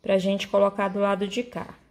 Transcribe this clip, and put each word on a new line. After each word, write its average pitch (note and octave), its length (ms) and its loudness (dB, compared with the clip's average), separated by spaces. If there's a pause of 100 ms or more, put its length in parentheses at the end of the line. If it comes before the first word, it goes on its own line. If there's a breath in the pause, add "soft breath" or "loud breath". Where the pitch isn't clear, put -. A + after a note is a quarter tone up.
pra G3 180 2
gente G3 300 0
colocar G3+ 400 2
do F#3+ 100 -4
lado G3+ 280 0
de A3 160 -6
cá. - 320 -10 (160)